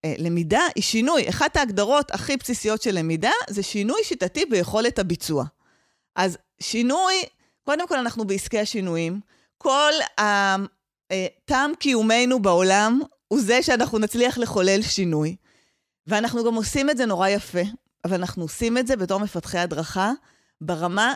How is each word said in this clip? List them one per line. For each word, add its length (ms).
אה, 140
למידה 440
היא 100
שינוי. 440
אחת 280
ההגדרות 540
הכי 260
בסיסיות 460
של 160
למידה 320
זה 140
שינוי 420
שיטתי 420
ביכולת 520
הביצוע. 460
אז 220
שינוי, 540
קודם 240
כל 100
אנחנו 260
בעסקי 340
השינויים, 640
כל 320
ה-, 360
אה, 140
טעם 340
קיומנו 640
בעולם 580
הוא 120
זה 220
שאנחנו 360
נצליח 400
לחולל 440
שינוי. 540
ואנחנו 380
גם 100
עושים 360
את 60
זה 100
נורא 220
יפה, 320
אבל 100
אנחנו 280
עושים 360
את 80
זה 100
בתור 240
מפתחי 380
הדרכה 540
ברמה 560